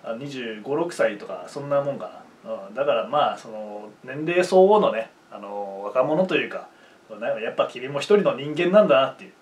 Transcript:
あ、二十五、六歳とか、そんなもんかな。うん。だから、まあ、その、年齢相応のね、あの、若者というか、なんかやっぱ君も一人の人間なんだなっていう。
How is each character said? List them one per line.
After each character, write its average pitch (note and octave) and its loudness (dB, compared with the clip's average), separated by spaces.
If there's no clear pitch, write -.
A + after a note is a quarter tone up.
あ、 A2+ -6
二 C#3+ -10
十 A#2 -8
五、 C3+ -4
六 E3+ 0
歳 G#2 0
と - -14
か、 F#2 -10
そ - -12
ん C#3 -10
な C#3+ 2
も C#3 -2
ん A2+ -8
か - -12
な。 A2+ -10
う G2+ -10
ん。 G#2+ -18
だ C#3 -2
か C#3+ 2
ら、 A2 0
ま B2 0
あ、 - -12
そ A#2 -18
の、 G#2+ -12
年 C#3 -8
齢 F3 2
相 F#3 8
応 G3+ 8
の E3+ 2
ね、 A2 -4
あ G#2 -16
の、 G2+ -10
若 A#2 0
者 D#3 2
と D3 -2
い A#2 0
う - -12
か、 - -12
な G#2+ -14
ん A2+ -4
か G#2+ -6
や A#2 -4
っ - -12
ぱ - 0
君 B2+ -10
も C#3 -4
一 G#3 4
人 G3 4
の C#3 2
人 C3+ -8
間 F3 0
な G#3+ 8
ん F3+ 4
だ C3+ 6
な C3+ 0
っ - -12
て - -20
い - -20
う。 - -20